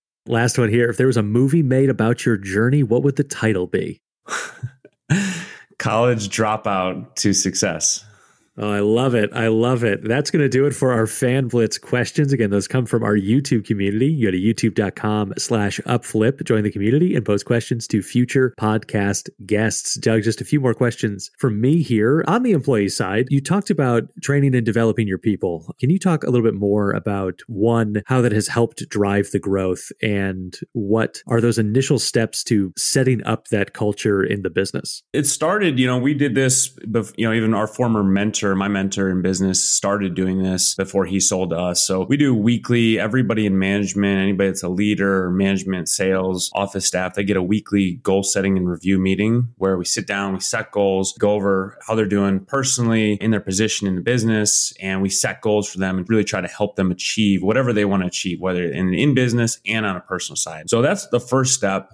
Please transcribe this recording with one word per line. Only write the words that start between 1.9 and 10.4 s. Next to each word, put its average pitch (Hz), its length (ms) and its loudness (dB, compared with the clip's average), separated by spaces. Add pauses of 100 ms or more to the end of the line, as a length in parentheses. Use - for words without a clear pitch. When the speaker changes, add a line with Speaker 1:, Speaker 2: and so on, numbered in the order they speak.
Speaker 1:
about 113 340 0
your 113 140 2
journey, 110 440 2
what 120 200 2
would 139 140 2
the - 80 0
title 98 420 0
be? 82 340 -4 (260)
Speaker 2:
<laughs> - 1500 -6
College 110 520 0
Dropout 104 840 -2
to 98 180 2
Success. - 720 -2 (500)
Speaker 1:
Oh, 104 140 -4
I 104 80 0
love 120 380 2
it. 107 160 0
I 113 160 0
love 117 340 2
it. 101 220 0
That's 120 260 -2
gonna 151 180 2